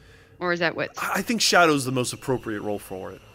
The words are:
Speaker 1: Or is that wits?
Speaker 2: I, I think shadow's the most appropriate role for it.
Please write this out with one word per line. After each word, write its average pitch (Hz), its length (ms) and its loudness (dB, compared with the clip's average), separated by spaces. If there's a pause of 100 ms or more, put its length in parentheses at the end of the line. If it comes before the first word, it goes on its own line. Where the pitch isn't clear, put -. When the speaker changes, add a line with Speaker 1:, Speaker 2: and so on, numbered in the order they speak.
(400)
Speaker 1:
Or 175 120 -2
is 175 80 -2
that 165 160 0
wits? - 260 -6
Speaker 2:
I, - 140 -4
I 196 60 0
think 226 200 -2
shadow's 156 440 6
the 127 80 -2
most 123 180 -2
appropriate 110 500 -4
role 104 180 -4
for 95 320 -10
it. 95 100 -16 (140)